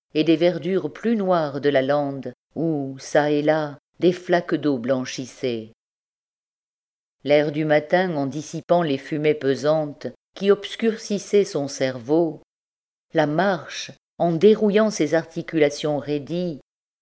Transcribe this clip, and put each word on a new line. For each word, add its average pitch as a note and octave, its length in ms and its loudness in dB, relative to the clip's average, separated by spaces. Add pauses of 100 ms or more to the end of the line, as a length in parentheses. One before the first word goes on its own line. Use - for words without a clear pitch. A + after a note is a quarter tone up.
(140)
et D#3 100 2
des D#3+ 120 4
verdures E3 560 0
plus A3+ 240 -2
noires E3 440 0
de C#3+ 80 0
la C#3 140 2
lande, C#3 500 -2 (220)
où, C#3+ 440 -2
çà D3 320 2
et D3 120 2
là, D3+ 360 0 (200)
des F3 140 4
flaques F3 420 0
d'eau C#3+ 240 0
blanchissaient. B2 920 -4 (1500)
L'air D3 280 4
du D#3 120 -2
matin, D#3 520 2
en C#3 100 -2
dissipant D#3 560 -2
les C#3+ 160 -2
fumées D3+ 360 0
pesantes C#3+ 720 -2 (280)
qui G3 160 2
obscurcissaient G3+ 960 0
son C#3+ 240 -4
cerveau, C#3 720 -2 (720)
la D#3 140 4
marche, E3 640 -2 (280)
en E3+ 140 2
dérouillant G#3 580 4
ses D#3+ 240 -2
articulations D#3 840 -2
raidies, D3 640 -6 (420)